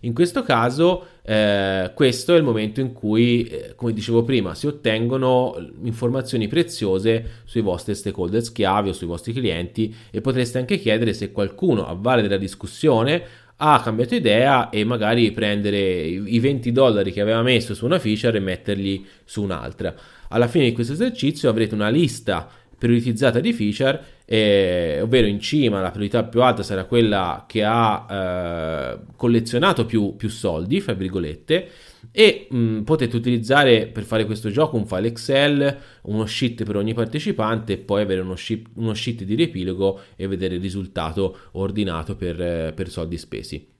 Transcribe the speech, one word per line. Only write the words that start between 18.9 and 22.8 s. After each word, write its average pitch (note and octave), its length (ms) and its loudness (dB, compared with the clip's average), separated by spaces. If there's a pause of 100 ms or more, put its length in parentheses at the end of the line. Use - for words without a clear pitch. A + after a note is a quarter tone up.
su - 200 -6
un'altra. E2+ 500 -6 (360)
Alla A#2 180 2
fine C#3 180 2
di A#2 60 2
questo A#2 220 -4
esercizio D#3 540 -2
avrete A2 280 0
una G#2 140 0
lista A#2 600 -2 (320)